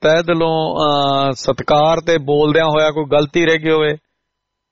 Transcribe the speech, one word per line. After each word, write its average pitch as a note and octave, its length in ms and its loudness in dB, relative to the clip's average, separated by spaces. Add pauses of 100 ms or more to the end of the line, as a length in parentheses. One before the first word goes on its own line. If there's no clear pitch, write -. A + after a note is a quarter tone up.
ਤਹਿ D#3+ 220 2
ਦਿਲੋਂ, D#3+ 520 -2
ਅਹ, C#3 560 0
ਸਤਿਕਾਰ D3+ 680 0
ਤੇ E3 200 0
ਬੋਲਦਿਆਂ D3 480 0
ਹੋਇਆ D#3 260 0
ਕੋਈ D3+ 140 -6
ਗਲਤੀ D3+ 400 0
ਰਹਿ D#3+ 120 2
ਗਈ D#3 140 -2
ਹੋਵੇ। D3+ 260 0 (760)